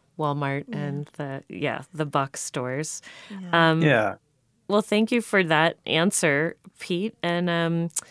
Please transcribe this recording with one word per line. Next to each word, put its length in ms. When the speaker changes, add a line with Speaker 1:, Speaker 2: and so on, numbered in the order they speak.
Speaker 1:
Walmart 500
Speaker 2:
Yeah. 100
Speaker 1:
and 380
the, 320
yeah, 340
the 140
box 340
stores. 640
Speaker 2:
Yeah. 400
Speaker 1:
Um, 120
Speaker 3:
Yeah. 320
Speaker 1:
well, 140
thank 300
you 80
for 240
that 320
answer, 720
Pete. 440
And, 280
um, 400